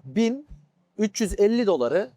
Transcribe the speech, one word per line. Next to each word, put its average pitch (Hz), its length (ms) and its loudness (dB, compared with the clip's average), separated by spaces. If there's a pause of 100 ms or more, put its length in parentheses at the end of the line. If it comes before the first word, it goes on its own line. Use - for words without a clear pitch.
bin 226 440 -2 (500)
üç 214 220 -2
yüz 190 200 -2
elli 226 260 2
doları 165 500 0